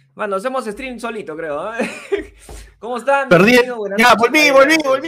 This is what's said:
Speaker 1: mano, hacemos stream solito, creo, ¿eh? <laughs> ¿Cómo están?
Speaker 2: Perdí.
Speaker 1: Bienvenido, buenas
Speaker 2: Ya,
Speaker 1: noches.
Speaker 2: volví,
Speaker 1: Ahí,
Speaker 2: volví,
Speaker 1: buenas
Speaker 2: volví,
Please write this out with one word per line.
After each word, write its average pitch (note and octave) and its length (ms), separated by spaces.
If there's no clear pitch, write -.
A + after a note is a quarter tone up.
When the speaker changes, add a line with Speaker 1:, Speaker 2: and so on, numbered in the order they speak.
Speaker 1:
mano, G3+ 200
hacemos B3+ 300
stream A#3 340
solito, A3 380
creo, E3 380
¿eh? A3+ 140
<laughs> - 0
¿Cómo A#3+ 180
están? C4+ 320
Speaker 2:
Perdí. F#3+ 220
Speaker 1:
Bienvenido, B3 260
buenas G3+ 220
Speaker 2:
Ya, A#3 100
Speaker 1:
noches. A3 100
Speaker 2:
volví, A#3+ 200
Speaker 1:
Ahí, D4 120
Speaker 2:
volví, C4+ 140
Speaker 1:
buenas D#4 120
Speaker 2:
volví, C4+ 200